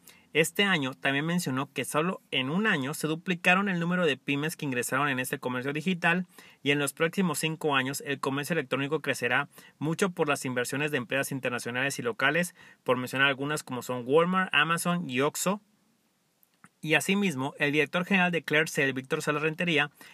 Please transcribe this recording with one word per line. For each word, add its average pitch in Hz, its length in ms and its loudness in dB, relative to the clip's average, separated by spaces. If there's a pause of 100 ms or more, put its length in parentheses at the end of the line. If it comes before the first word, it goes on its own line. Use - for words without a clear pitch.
(320)
Este 165 320 2
año 147 300 2
también 139 320 0
mencionó 147 460 -2
que 127 120 -4
solo 165 360 -2 (100)
en 135 200 -2
un 202 160 0
año 151 280 0
se - 120 -4
duplicaron 180 640 0
el 175 120 0
número 180 260 0
de 135 100 2
pymes 143 400 -2
que 151 100 -6
ingresaron 131 420 0
en 127 100 0
este 127 200 -4
comercio 127 340 -4
digital 175 540 0 (360)
y 143 100 2
en 147 60 2
los 143 140 -2
próximos 165 460 0
cinco 156 360 0
años 135 320 -2
el 143 140 -4
comercio 143 340 -2
electrónico 143 460 -2
crecerá 127 480 0 (300)
mucho 165 320 0
por 160 180 -2
las 139 160 0
inversiones 135 460 -2
de 147 80 0
empresas 131 340 -2
internacionales 127 640 -4
y 139 40 -6
locales, 143 520 2 (300)
por 127 120 4
mencionar 131 320 2
algunas 139 340 -2
como 123 200 -8
son 127 240 -6
Walmart, 180 480 2
Amazon 170 540 0
y 127 120 0
Oxxo. 180 400 0 (1200)
Y 156 120 2
asimismo, 151 640 2
el 143 140 2
director 151 320 0
general 180 260 2
de 165 120 -2
Claire 156 260 2
Sale, 135 240 0
Víctor 135 300 -4
Sala 147 180 -2
Rentería, 156 500 0 (240)